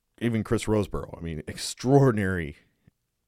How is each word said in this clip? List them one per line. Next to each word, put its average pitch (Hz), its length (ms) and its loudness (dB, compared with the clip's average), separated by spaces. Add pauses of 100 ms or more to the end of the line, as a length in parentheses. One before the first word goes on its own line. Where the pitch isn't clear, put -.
(200)
even 113 240 -2
Chris 110 220 -2
Roseborough, 101 520 -2
I - 20 -14
mean, 82 280 -8
extraordinary, 104 1080 2 (720)